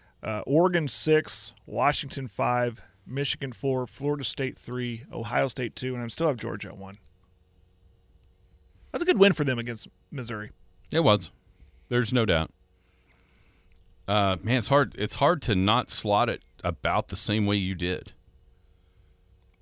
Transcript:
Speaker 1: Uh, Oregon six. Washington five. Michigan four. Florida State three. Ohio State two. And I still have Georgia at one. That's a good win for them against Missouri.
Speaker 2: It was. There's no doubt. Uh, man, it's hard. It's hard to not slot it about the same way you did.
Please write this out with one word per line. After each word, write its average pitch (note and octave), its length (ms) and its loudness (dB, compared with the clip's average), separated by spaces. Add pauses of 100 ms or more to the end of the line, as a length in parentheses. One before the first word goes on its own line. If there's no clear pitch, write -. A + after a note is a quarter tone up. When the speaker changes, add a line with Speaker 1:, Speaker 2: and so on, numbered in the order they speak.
(220)
Speaker 1:
Uh, G#2+ 240 -4
Oregon E3+ 420 4
six. - 680 2 (120)
Washington C3+ 640 -2
five. B2 540 -2 (240)
Michigan C3+ 460 -6
four. B2+ 360 -2
Florida C#3+ 360 -4
State C3 360 -4
three. A#2+ 520 -6
Ohio A#2 360 -2
State B2+ 280 -6
two. B2+ 200 -6
And A#2+ 80 -6
I A#2 40 -6
still D#3+ 200 -2
have C3 100 0
Georgia A2 320 -8
at E2 80 -14
one. F#2+ 180 -14 (2000)
That's C#4+ 100 -4
a E4 40 -2
good E4+ 140 4
win G3 140 8
for D3+ 100 0
them C3 140 0
against A#2 300 -8 (240)
Missouri. A2+ 400 -8 (400)
Speaker 2:
It D3+ 120 0
was. G#2 280 4 (580)
There's A#2+ 240 0
no A#2+ 120 4
doubt. D#2+ 260 2 (1600)
Uh, G2 360 2
man, A#2 140 0
it's A2+ 100 -2
hard. C#3 300 2
It's G2+ 180 -4
hard D#3 280 2
to A2 120 2
not G#2 340 2
slot G#2+ 400 2
it F2+ 120 -4 (220)
about F2 440 0
the - 80 -8
same G#2 320 2
way G2+ 80 2
you F#2+ 180 -2
did. F2 400 -4 (1500)